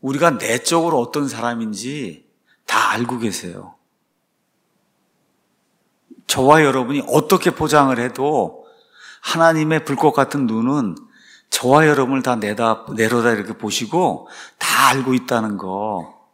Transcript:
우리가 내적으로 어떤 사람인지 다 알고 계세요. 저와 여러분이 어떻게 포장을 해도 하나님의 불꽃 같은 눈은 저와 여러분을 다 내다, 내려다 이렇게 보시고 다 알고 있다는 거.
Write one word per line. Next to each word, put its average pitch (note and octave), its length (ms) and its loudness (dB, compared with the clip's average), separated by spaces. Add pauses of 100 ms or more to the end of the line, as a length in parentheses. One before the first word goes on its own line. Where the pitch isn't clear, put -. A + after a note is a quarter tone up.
우리가 D3 320 2
내적으로 C#3 680 0
어떤 C#3 260 -4
사람인지 A#2 960 -8 (420)
다 - 240 0
알고 B2 280 -4
계세요. F#2+ 560 -8 (2500)
저와 D3 340 4
여러분이 C3+ 460 0
어떻게 D#3 420 2
포장을 D3 480 2
해도 C3 640 -2 (580)
하나님의 D#3+ 640 2
불꽃 C#3+ 280 2
같은 C#3 340 0
눈은 A2+ 480 -2 (560)
저와 D3 380 4
여러분을 C3+ 340 2
다 B2 140 0
내다, G#2+ 580 -2
내려다 A#2 380 2
이렇게 G#2 220 -4
보시고 A2+ 760 -2 (300)
다 - 320 2
알고 C3 240 0
있다는 A2+ 420 -2
거. F#2+ 600 -8 (180)